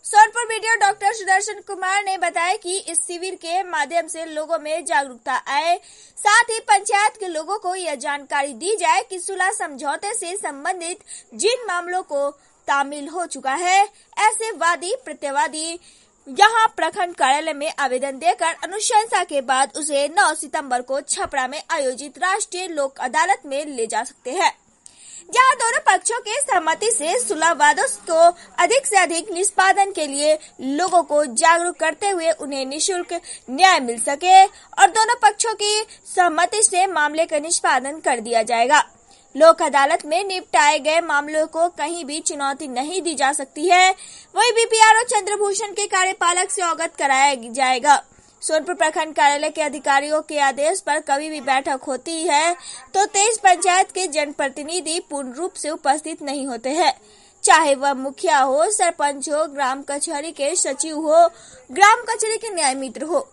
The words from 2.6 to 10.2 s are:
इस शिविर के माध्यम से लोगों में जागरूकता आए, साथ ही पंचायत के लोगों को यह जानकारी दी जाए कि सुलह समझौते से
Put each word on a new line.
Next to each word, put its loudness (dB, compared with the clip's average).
इस -6
शिविर -6
के -4
माध्यम -4
से -10
लोगों -6
में -6
जागरूकता -4
आए, 0
साथ 4
ही -6
पंचायत 2
के -8
लोगों -6
को -4
यह -6
जानकारी -4
दी -2
जाए 2
कि -10
सुलह -2
समझौते -6
से -8